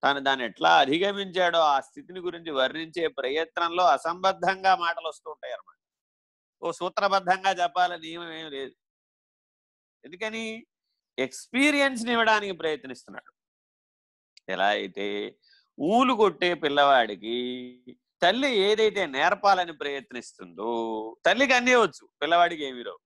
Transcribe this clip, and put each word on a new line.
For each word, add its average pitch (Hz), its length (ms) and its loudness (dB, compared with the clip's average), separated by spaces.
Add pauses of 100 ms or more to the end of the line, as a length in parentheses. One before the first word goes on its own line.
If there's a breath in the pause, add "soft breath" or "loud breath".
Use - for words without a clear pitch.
తాను 139 240 2
దాన్ని 131 220 0
ఎట్లా 165 220 2 (120)
అధిగమించాడో 175 760 0 (160)
ఆ - 20 2 (100)
స్థితిని 175 320 -18
గురించి 170 320 -10
వర్ణించే 156 540 -2 (140)
ప్రయత్నంలో 165 680 -2 (100)
అసంబద్ధంగా 185 800 0 (100)
మాటలు 165 240 -4
వస్తూ 151 240 -12
ఉంటాయి 131 240 -12
అన్నమాట. - 240 -20 (840)
ఓ 170 180 -4
సూత్రబద్ధంగా 190 720 0 (100)
చెప్పాలని 175 440 0
నియమం 170 340 -12
ఏం 160 120 -12
లేదు. 135 240 -10 (1300)
ఎందుకని? 220 380 -8 (760)
ఎక్స్పీరియన్స్‌ని 262 960 0
ఇవ్వడానికి 214 460 2
ప్రయత్నిస్తున్నాడు. 135 680 -8 (1200)
ఎలా 95 160 2 (100)
అయితే 98 280 -6 (720 soft breath)
ఊలు 226 360 2
కొట్టే 196 380 2 (120)
పిల్లవాడికి 123 720 2 (840)
తల్లి 240 280 2 (180)
ఏదైతే 208 380 2
నేర్పాలని 175 760 2
ప్రయత్నిస్తుందో, 117 880 -8 (540)
తల్లికి 240 320 2
అన్నీ 247 180 2
వచ్చు, 214 280 2 (180)
పిల్లవాడికి 170 480 2
ఏమీ 123 180 -12
రావు. 90 180 -14